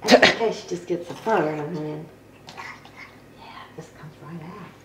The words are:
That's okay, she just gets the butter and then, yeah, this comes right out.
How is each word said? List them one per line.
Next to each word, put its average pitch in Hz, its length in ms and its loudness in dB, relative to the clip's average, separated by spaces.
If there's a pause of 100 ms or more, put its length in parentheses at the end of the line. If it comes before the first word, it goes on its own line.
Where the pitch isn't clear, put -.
That's - 320 8
okay, 220 160 2
she - 160 -6
just 175 200 -6
gets 175 200 -4
the 143 60 -10
butter 180 360 2
and 151 260 -4
then, 151 340 -6 (380)
yeah, - 960 -18 (300)
this - 220 -16
comes 151 160 -18 (100)
right 156 200 -14
out. 175 420 -16